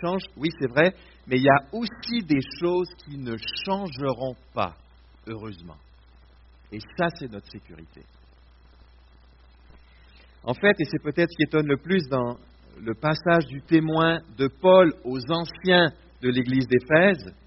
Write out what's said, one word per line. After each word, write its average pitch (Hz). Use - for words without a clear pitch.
changent, 180
oui 143
c'est 131
vrai, 156
mais 131
il 127
y 139
a 139
aussi 233
des 151
choses 175
qui 143
ne 123
changeront 135
pas, 92
heureusement. 98
Et 104
ça, 170
c'est 135
notre 104
sécurité. 80
En 120
fait, 202
et 156
c'est -
peut-être 165
ce -
qui 151
étonne 156
le 139
plus 165
dans 123
le 113
passage 156
du 131
témoin 160
de 135
Paul 185
aux 127
anciens 170
de 123
l'église 127
d'Éphèse 139